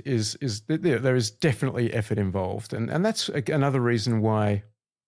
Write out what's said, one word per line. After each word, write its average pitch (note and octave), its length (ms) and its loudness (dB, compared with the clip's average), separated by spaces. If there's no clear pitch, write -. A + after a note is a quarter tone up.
is, A2+ 360 0
is A2 200 -4
th-, D#3+ 200 -2
there, C#3+ 180 2
there B2+ 160 2
is A2 160 0
definitely B2+ 600 0
effort A2+ 280 -2
involved. F#2+ 520 -2
And, A2+ 200 -4
and D#3+ 120 0
that's - 260 -2
a-, - 220 -2
another C#3 300 2
reason A#2 400 2
why G#2+ 420 2